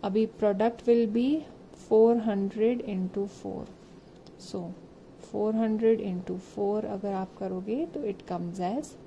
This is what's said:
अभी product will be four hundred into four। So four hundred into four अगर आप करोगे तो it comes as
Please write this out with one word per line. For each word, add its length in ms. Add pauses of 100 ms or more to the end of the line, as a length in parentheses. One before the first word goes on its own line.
अभी 220 (120)
product 480
will 200 (120)
be 100 (600)
four 280 (140)
hundred 500 (140)
into 420
four। 300 (800)
So 160 (680)
four 220
hundred 480
into 400 (160)
four 280
अगर 280
आप 260
करोगे 460 (100)
तो 180
it 200
comes 400
as 240 (100)